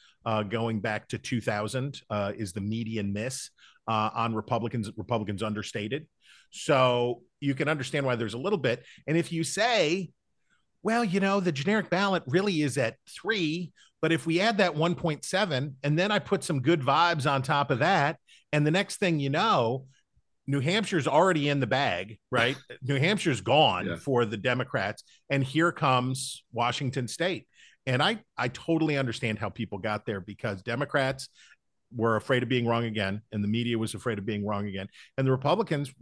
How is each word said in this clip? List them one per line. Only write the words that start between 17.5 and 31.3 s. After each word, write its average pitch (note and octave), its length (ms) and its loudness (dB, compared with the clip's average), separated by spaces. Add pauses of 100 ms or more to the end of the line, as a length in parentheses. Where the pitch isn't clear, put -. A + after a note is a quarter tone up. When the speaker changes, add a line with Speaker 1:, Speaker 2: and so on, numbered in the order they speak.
Speaker 1:
of A#2+ 100 0
that, D#3+ 380 2 (340)
and D3 140 4
the D3+ 40 4
next F#3+ 280 0
thing F3 220 2
you C#3 100 0
know, C#3 560 2 (600)
New C#3 140 0
Hampshire's E3+ 460 0
already D3+ 420 4
in C#3+ 120 2
the B2 60 0
bag, G#2+ 520 0 (120)
right?" B2 260 2 (140)
Speaker 2:
<laughs> - 120 -18
Speaker 1:
New C3+ 160 0
Hampshire's D#3 420 0
gone G#2 460 4
Speaker 2:
Yeah. E2+ 100 -4
Speaker 1:
for A#2+ 280 0
the A2 120 -4
Democrats, A#2 680 -2 (260)
and C#3 120 2
here D#3 300 2
comes C3 800 0
Washington A#2+ 560 -2
State. E3 380 -4 (400)
And C3 160 2
I, G#3 200 0 (140)
I B2+ 120 -2
totally D#3 500 0
understand A#2 400 -2
how G#2+ 100 -4
people G2+ 300 -8
got G#2+ 260 -4
there, G2+ 160 -4
because G2 420 -8
Democrats C3 640 -2 (640)